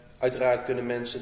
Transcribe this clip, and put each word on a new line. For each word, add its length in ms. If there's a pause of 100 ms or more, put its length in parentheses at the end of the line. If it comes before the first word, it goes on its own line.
(180)
uiteraard 460
kunnen 220
mensen 360